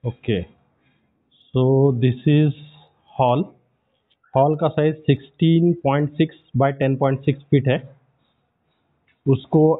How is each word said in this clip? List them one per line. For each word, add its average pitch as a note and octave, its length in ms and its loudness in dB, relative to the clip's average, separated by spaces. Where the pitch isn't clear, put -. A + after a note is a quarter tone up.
Okay, A2+ 380 -6
so C3 80 0
this B2 300 -2
is D3 260 2
hall। C3 280 -2
हॉल C#3+ 220 2
का D#3+ 120 -4
साइज D3+ 280 -2
सिक्सटीन E3 760 0
पॉइंट C#3+ 340 0
सिक्स D#3+ 180 -2
by C#3 180 2
टेन C3+ 180 0
पॉइंट C3+ 280 -2
सिक्स C#3 260 -4
फीट C3+ 160 0
है। C3 100 0
उसको D3+ 440 2